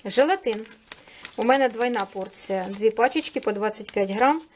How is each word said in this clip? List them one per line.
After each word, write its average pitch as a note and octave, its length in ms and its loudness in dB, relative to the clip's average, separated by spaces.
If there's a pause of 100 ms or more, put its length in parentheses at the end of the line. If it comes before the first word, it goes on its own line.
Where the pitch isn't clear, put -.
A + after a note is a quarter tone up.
желатин. A#3+ 600 0 (680)
У A3 80 -2
мене C4 240 4
двойна A3+ 360 -2
порція, F#3+ 640 -6
дві G3+ 220 2
пачечки B3+ 500 0
по G#3+ 120 0
двадцять G#3 400 -4
п'ять G3 180 0
грам. C4+ 320 2 (120)